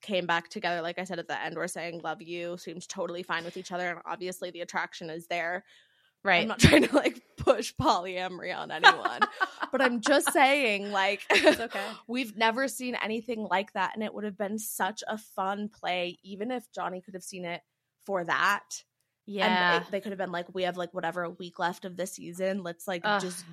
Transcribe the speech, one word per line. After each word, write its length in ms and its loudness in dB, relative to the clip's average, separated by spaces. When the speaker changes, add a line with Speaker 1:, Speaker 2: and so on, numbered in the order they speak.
Speaker 1:
came 240 -2
back 240 0
together, 320 -2
like 160 -6
I 60 -6
said 140 -6
at 100 -10
the 120 -4
end, 160 -6
we're 120 -2
saying 360 -8
"love 160 -6
you," 380 -6
seems 280 -12
totally 360 -6
fine 220 -4
with 120 -10
each 160 -10
other, 160 -2
and 160 -6
obviously 460 -6
the 100 -14
attraction 480 -6
is 200 -10
there. 360 -2
Speaker 2:
Right. 200 6
Speaker 1:
I'm 60 0
not 100 -2
<laughs> 240 10
trying 40 6
to, 80 -2
like, 280 2
push 420 2
polyamory 760 0
on 160 -8
anyone, 500 6
Speaker 2:
<laughs> 260 -8
Speaker 1:
but 80 0
I'm 220 2
just 300 4
saying, 600 4
like, 380 2
Speaker 2:
It's 300 6
okay. 260 -4
Speaker 1:
<laughs> 120 -20
we've 280 -4
never 320 4
seen 280 -6
anything 540 -4
like 220 0
that, 220 -2
and 80 -6
it 100 -4
would 120 -8
have 120 -8
been 220 -4
such 500 -4
a 80 -4
fun 540 -4
play, 520 -4
even 280 -8
if 220 -8
Johnny 280 -6
could 140 -16
have 100 -12
seen 220 -10
it 160 -8
for 200 -2
that. 580 0
Speaker 2:
Yeah. 500 4
Speaker 1:
And 100 0
it, 60 -18
they 100 -2
could 100 -6
have 60 -6
been 140 -2
like, 220 -4
"We 100 0
have, 120 0
like, 160 -4
whatever, 300 -2
a 80 -4
week 280 -12
left 280 -2
of 100 -10
the 100 -2
season. 580 -4
Let's, 240 -8
like, 160 -4
Speaker 2:
Ugh. 160 2
Speaker 1:
just 320 -6